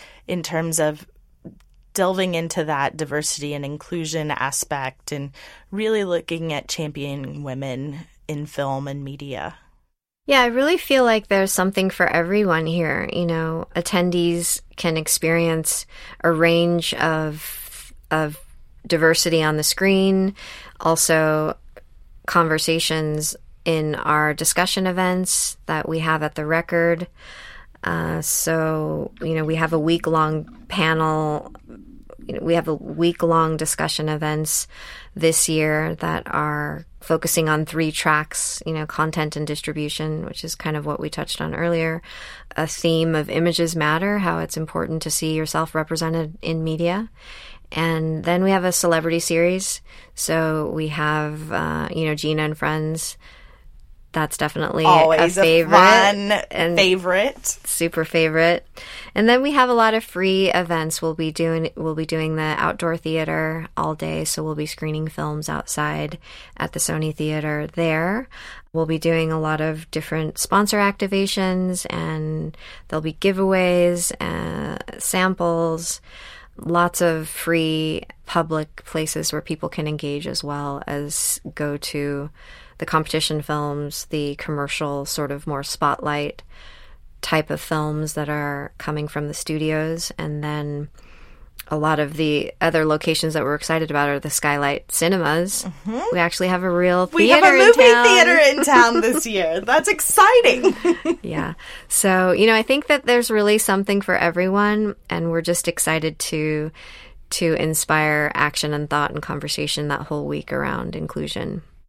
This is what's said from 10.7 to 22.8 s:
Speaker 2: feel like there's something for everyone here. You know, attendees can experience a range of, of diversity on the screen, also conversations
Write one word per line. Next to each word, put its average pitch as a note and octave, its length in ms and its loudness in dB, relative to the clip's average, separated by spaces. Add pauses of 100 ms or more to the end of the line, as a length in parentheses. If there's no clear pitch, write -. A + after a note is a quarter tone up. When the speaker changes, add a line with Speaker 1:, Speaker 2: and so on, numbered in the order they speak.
Speaker 2:
feel C4+ 260 4
like A3 220 2
there's F#3+ 260 2
something F#3+ 380 2
for F3+ 160 2
everyone E3+ 580 2
here. D#3+ 480 -2
You F3 140 -2
know, E3 400 -2 (100)
attendees F3 840 0 (160)
can D#3+ 200 -2
experience D#3+ 880 0 (380)
a E3+ 100 4
range E3+ 600 2
of, - 1000 -4 (180)
of D#3 280 -2 (480)
diversity D#3+ 560 4
on D#3 140 2
the D3+ 80 -2
screen, F#3+ 680 2 (460)
also D#3 760 2 (680)
conversations D#3 1120 0 (280)